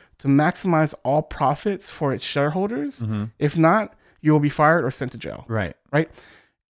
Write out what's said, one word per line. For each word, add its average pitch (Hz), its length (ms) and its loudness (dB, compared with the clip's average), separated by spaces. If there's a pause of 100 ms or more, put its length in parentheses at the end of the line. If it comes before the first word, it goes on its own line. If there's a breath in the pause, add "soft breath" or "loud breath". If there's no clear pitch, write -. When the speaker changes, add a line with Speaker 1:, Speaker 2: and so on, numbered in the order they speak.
(180 soft breath)
Speaker 1:
to - 80 -8
maximize 156 680 2 (100)
all 143 180 2
profits 151 680 -2
for 139 240 -2
its - 100 -8
shareholders. 202 760 -4
Speaker 2:
Mm-hmm. 107 240 -4 (140)
Speaker 1:
If 147 200 -2
not, 190 360 2 (280 soft breath)
you 151 100 4
will 151 80 4
be 147 80 2
fired 156 380 4
or 135 40 -2
sent 127 220 -6
to 117 60 -14
jail. - 300 -12
Speaker 2:
Right. 107 280 -4 (160)
Speaker 1:
Right. 156 180 0 (600 loud breath)